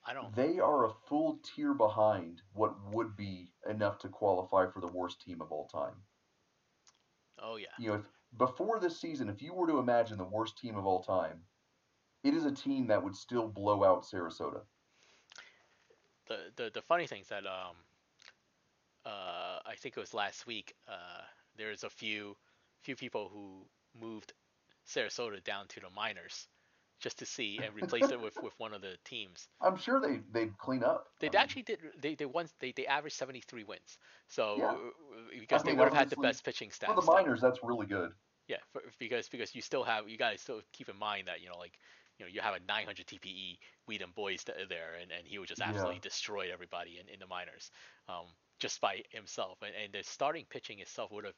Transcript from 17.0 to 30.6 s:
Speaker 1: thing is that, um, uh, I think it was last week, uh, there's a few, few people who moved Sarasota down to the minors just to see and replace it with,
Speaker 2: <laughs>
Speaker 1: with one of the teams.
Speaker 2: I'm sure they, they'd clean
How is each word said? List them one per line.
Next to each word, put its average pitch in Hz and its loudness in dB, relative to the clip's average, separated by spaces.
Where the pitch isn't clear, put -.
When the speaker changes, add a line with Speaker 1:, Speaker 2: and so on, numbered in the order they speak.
Speaker 1:
thing 101 -10
is 92 -20
that, 101 -6
um, 92 -6
uh, 92 -6
I 110 -10
think - -10
it - -6
was 101 -10
last 101 -2
week, 113 -10
uh, 87 -12
there's 107 -8
a 113 -6
few, 104 -6
few 135 -8
people 113 -6
who 98 -16
moved 113 -12
Sarasota 107 -4
down 101 -6
to - -14
the 95 -16
minors 101 -6
just - -6
to - -10
see 107 -4
and 107 -8
replace 185 2
it 247 -2
with, - -6
Speaker 2:
<laughs> - -10
Speaker 1:
with 107 -8
one 110 -6
of 98 -12
the 95 -10
teams. 101 -14
Speaker 2:
I'm 185 4
sure 254 2
they, 175 0
they'd - 2
clean 131 0